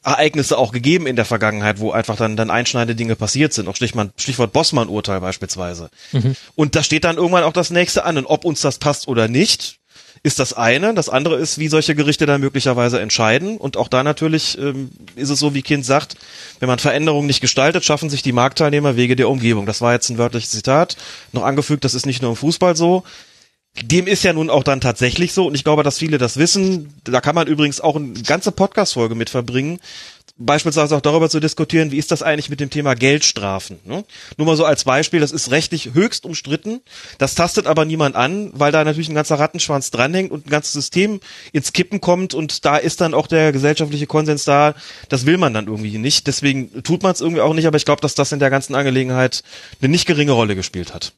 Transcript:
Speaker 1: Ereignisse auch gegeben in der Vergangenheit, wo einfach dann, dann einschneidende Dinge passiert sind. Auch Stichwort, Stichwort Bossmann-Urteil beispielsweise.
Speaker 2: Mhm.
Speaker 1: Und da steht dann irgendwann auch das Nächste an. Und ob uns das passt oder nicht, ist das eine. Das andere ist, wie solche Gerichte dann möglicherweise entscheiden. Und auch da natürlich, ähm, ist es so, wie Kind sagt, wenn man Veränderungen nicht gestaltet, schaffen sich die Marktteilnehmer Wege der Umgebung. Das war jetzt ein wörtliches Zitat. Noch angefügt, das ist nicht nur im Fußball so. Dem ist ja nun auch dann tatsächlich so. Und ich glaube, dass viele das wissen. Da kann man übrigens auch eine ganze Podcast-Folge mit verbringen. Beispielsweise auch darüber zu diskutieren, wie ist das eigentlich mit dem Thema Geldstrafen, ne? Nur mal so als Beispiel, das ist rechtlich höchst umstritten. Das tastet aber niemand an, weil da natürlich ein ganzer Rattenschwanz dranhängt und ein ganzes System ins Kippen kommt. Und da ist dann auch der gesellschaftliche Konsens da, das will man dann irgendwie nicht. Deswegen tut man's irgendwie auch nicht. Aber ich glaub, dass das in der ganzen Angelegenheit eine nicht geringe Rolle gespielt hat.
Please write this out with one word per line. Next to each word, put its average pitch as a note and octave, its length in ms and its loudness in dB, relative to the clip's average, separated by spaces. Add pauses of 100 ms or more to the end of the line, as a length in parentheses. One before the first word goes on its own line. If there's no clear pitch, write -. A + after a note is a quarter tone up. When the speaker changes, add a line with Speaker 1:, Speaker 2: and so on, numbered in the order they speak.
Speaker 1:
Ereignisse D3 540 2
auch A#2 160 0
gegeben C#3+ 340 2
in B2+ 80 -2
der A#2 80 2
Vergangenheit, G#2+ 560 0
wo A2 120 -2
einfach G#2+ 260 -2
dann, A2 180 -2
dann A2 140 -2
einschneidende A#2 460 0
Dinge A2+ 200 -2
passiert C3+ 380 0
sind. F#2+ 160 -6
Auch G2+ 60 -10
Stichwort, G#2+ 420 -4
Stichwort A#2+ 340 -2
Bossmann-Urteil G#2 720 0
beispielsweise. F2 720 -8 (200)
Speaker 2:
Mhm. C3 240 0 (200)
Speaker 1:
Und D3+ 200 0
da D3+ 80 2
steht D#3 220 0
dann E3 100 2
irgendwann F3 280 4
auch D#3 100 2
das F3+ 160 0
Nächste F3 340 2
an. E3 140 0
Und C3 80 -2
ob - 180 0
uns D#3+ 160 -2
das C#3 200 0
passt - 280 -2
oder A2+ 220 2
nicht, - 500 0 (420)
ist - 180 -2
das C3 120 0
eine. C3 420 2
Das E3+ 140 0
andere D3 300 0
ist, D3+ 200 -4
wie D3+ 120 -2
solche D#3 260 2
Gerichte D3 300 2
dann C#3+ 160 2
möglicherweise B2 580 2
entscheiden. A#2+ 580 0
Und C3+ 200 -6
auch - 100 0
da B2+ 160 2
natürlich, D#3 540 0
ähm, C3+ 340 -6 (240)
ist C3+ 140 -4
es C#3 100 0
so, D3 140 0
wie C#3 80 -2
Kind C#3+ 240 -2
sagt, C#3 320 0 (420)
wenn B2+ 80 0
man B2 120 2
Veränderungen D3 480 2
nicht C3+ 120 2
gestaltet, C#3+ 460 2
schaffen D3+ 240 0
sich C#3 140 -4
die C3 100 0
Marktteilnehmer C#3+ 640 2
Wege B2 180 4
der B2 140 4
Umgebung. A#2 360 2
Das G#2+ 140 -4
war A#2+ 140 2
jetzt - 160 0
ein A#2 80 -6
wörtliches A#2 340 -2
Zitat. C3+ 460 0 (340)
Noch - 120 -4
angefügt, C#3 420 0
das A#2+ 80 0
ist B2 120 -4
nicht B2 160 -2
nur A#2+ 100 -2
im A2+ 60 -4
Fußball E3+ 380 2
so. F3 300 2 (760)
Dem D#3+ 240 2
ist G3 180 0
ja F3+ 100 4
nun D#3 180 0
auch C3+ 120 4
dann C3+ 180 0
tatsächlich B2 520 0
so. F#3 140 2
Und C#3+ 80 -2
ich C3+ 80 -4
glaube, D3+ 180 4
dass C#3+ 160 0
viele D#3 220 0
das B2 180 -2
wissen. F3 560 0 (120)
Da B2 160 0
kann C#3+ 120 0
man E3 140 2
übrigens D3 340 0
auch D3+ 140 2
eine C#3+ 260 -6
ganze F3 300 -2
Podcast-Folge C3 640 0
mit A#2 160 -6
verbringen. C3 480 -4 (580)
Beispielsweise D3 580 0
auch C#3 60 0
darüber D#3+ 260 2
zu D#3 120 0
diskutieren, D#3 500 0
wie C3+ 80 -4
ist D3+ 140 -2
das D#3+ 100 0
eigentlich D3+ 300 -2
mit C#3 80 -8
dem C#3+ 100 -4
Thema C#3+ 240 0
Geldstrafen, G2+ 920 0
ne? D3+ 180 -8 (340)
Nur D3+ 80 0
mal D#3+ 100 4
so D#3 100 2
als D3 180 2
Beispiel, D3 360 0
das D3 120 2
ist D3 180 -6
rechtlich C#3 460 -2
höchst G#3 300 0
umstritten. F3 560 -6 (360)
Das C3+ 160 0
tastet F3 320 0
aber D3+ 200 2
niemand D#3 300 0
an, F3 380 -2
weil D3 180 2
da D#3 120 4
natürlich D#3 260 -2
ein D3+ 60 -4
ganzer D3+ 240 0
Rattenschwanz D3+ 500 -2
dranhängt E3+ 420 -2
und D3+ 140 -12
ein C#3+ 60 -16
ganzes D3+ 220 -2
System F#3+ 460 -2 (320)
ins - 220 -4
Kippen F3+ 260 -2
kommt. F3+ 360 0
Und D#3 300 -4
da D3 120 4
ist D3 240 -2
dann D#3+ 140 0
auch D3+ 100 2
der D#3 260 4
gesellschaftliche D3 540 0
Konsens D3+ 380 0
da, D3 320 4 (340)
das B2+ 160 0
will E3 120 4
man D#3 160 2
dann G#2+ 120 -2
irgendwie G#2+ 320 -6
nicht. B2 300 -2
Deswegen C3+ 560 -2
tut E3 180 0
man's F#3 200 0
irgendwie E3 200 0
auch D3+ 140 2
nicht. D#3+ 100 0
Aber D3+ 120 4
ich - 80 0
glaub, D3 160 2
dass C#3 120 -2
das C#3 180 0
in D3 80 -4
der C#3 120 4
ganzen C3+ 240 -2
Angelegenheit B2+ 680 0 (380)
eine C3+ 80 2
nicht E3+ 160 2
geringe D3 280 2
Rolle A2 220 2
gespielt F2+ 380 -8
hat. - 240 -12